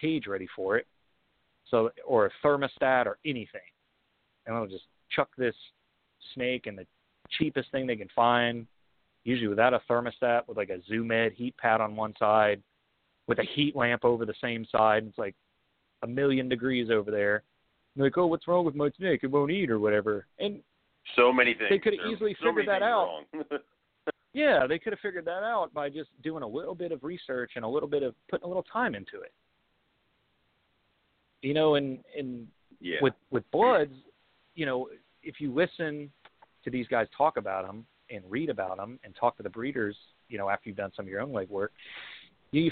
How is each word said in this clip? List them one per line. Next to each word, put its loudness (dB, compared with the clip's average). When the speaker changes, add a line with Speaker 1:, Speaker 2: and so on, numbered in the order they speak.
Speaker 1:
cage -2
ready -6
for 0
it. -6
So, 4
or 4
a 0
thermostat 2
or -6
anything. -8
And -4
they'll -4
just -14
chuck 2
this 0
snake -4
in -10
the -14
cheapest -2
thing -4
they -2
can -10
find, 4
usually -2
without 4
a 2
thermostat, 0
with, -12
like, -2
a -8
Zoo -2
Med 2
heat -8
pad 2
on -4
one -4
side, 4
with 0
a 2
heat 0
lamp 2
over 2
the -4
same -4
side. 4
It's, -12
like, -6
a -6
million 0
degrees 0
over 2
there. 2
And -2
they're 6
like, 0
"Oh, 4
what's -2
wrong 2
with 0
my 0
snake? 0
It 0
won't 2
eat," 0
or 2
whatever. 2
And -6
Speaker 2:
So 8
many 4
things. -2
Speaker 1:
they 6
could 0
have -2
Speaker 2:
There -4
are -2
Speaker 1:
easily -2
Speaker 2:
so 0
many 0
Speaker 1:
figured 0
that 2
Speaker 2:
things 2
Speaker 1:
out. 4
Speaker 2:
wrong. -6
<laughs> -12
Speaker 1:
Yeah, 4
they 0
could -8
have -8
figured -6
that -4
out -2
by -6
just -12
doing -6
a -6
little -8
bit -6
of -8
research -8
and -6
a -4
little -2
bit -2
of -4
putting -6
a -10
little -4
time -4
into -12
it. -18
You -2
know, 6
and, 0
and -10
Speaker 2:
Yeah. -4
Speaker 1:
with, 4
with -4
bloods, 2
you -6
know, -4
if -16
you -4
listen -4
to -8
these -4
guys 0
talk 2
about -4
'em, -16
and -14
read -4
about -6
'em -12
and -20
talk 0
to -14
the -8
breeders, -4
you -10
know, -4
after -4
you've -12
done -8
some -10
of -14
your -6
own -6
legwork, -4
you, 2
you 2